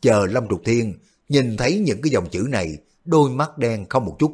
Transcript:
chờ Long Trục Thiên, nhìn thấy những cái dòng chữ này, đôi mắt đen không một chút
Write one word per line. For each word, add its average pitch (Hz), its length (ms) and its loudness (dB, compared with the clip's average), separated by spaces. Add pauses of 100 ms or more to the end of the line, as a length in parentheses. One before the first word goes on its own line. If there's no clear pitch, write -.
chờ 107 240 4
Long 110 240 -2
Trục 95 160 -4
Thiên, 113 280 0 (360)
nhìn 127 280 0
thấy 135 220 0
những 127 220 -2
cái 151 100 -2
dòng 85 180 0
chữ 98 200 -4
này, 87 280 -4 (280)
đôi 156 240 4
mắt 135 280 -4
đen 113 320 -2
không 127 160 0
một 85 140 -8
chút 151 140 0